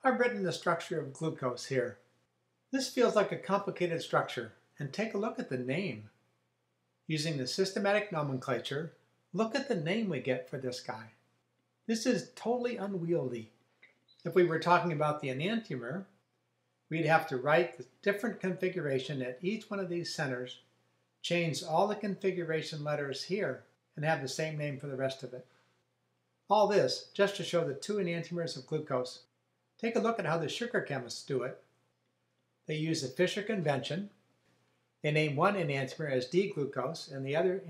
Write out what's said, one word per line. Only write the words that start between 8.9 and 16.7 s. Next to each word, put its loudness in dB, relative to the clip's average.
look 0
at -2
the 0
name 0
we -2
get -2
for -8
this -6
guy. -10
This 0
is 2
totally -2
unwieldy. -2
If -2
we 8
were 4
talking 4
about 2
the -4
enantiomer, -4